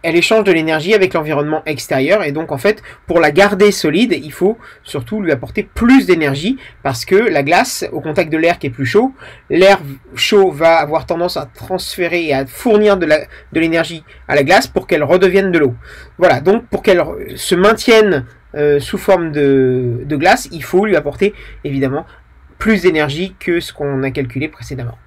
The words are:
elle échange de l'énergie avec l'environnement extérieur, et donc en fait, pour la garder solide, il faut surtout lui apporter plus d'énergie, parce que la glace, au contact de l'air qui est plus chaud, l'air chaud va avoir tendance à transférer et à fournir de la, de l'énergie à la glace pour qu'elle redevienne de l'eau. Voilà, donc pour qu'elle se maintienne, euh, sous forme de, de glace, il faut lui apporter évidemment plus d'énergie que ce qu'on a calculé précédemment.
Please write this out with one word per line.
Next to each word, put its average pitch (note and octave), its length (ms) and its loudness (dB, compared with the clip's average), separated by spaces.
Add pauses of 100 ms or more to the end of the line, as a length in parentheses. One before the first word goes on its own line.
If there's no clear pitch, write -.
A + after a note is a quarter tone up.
elle D#3+ 80 -2
échange G#3+ 280 2
de G3 80 2
l'énergie D#3+ 420 0
avec F#3+ 220 2
l'environnement D#3 500 -2
extérieur, D3+ 560 -2
et D3 100 -4
donc D#3 200 -6
en C3+ 80 -6
fait, G#3+ 240 -2 (240)
pour E3+ 120 2
la D3+ 120 2
garder G3+ 400 4
solide, F#3 500 0
il D3 100 -14
faut G#3 240 0 (280)
surtout F3+ 360 -8
lui E3+ 120 -2
apporter C#3 320 -4
plus A#3+ 420 2
d'énergie, E3 520 -2 (260)
parce C3 220 -6
que F#3 100 0
la F#3+ 260 2
glace, F3 500 -2
au D3+ 100 -8
contact D#3 300 -4
de D#3+ 60 -2
l'air E3+ 220 0
qui D3 80 -8
est - 20 -4
plus B2+ 160 -6
chaud, A#3+ 300 0 (340)
l'air F#3+ 300 4 (340)
chaud G3 380 2
va E3 240 2
avoir D3+ 320 -2
tendance F3 300 -4
à C#3+ 140 -10
transférer F3 760 -6
et C#3 100 0
à C3+ 100 -2
fournir G#3 520 2
de E3+ 100 -2
la, D3+ 140 2 (300)
de E3 80 -2
l'énergie E3 440 -2 (240)
à D3 80 -2
la C#3+ 80 4
glace F#3+ 240 2
pour - 180 -4
qu'elle D3+ 180 0
redevienne F#3 480 2
de E3+ 60 2
l'eau. C#3 160 2 (460)
Voilà, E3+ 200 4
donc G3 280 0
pour - 160 -6
qu'elle F3+ 200 4 (320)
se - 200 -2
maintienne, G#3+ 680 4 (280)
euh, D3 260 2
sous - 200 -8
forme E3+ 320 0
de, B2+ 760 0
de D3 100 -4
glace, E3+ 360 0
il E3 120 -12
faut F#3+ 220 0
lui G3 100 0
apporter D#3 380 -2 (300)
évidemment C#3 420 -4 (540)
plus G3+ 240 0
d'énergie D#3+ 560 -2
que E3+ 200 -4
ce - 140 -12
qu'on C#3 300 -6
a C3+ 80 -4
calculé C3 380 -8
précédemment. A#2+ 580 -12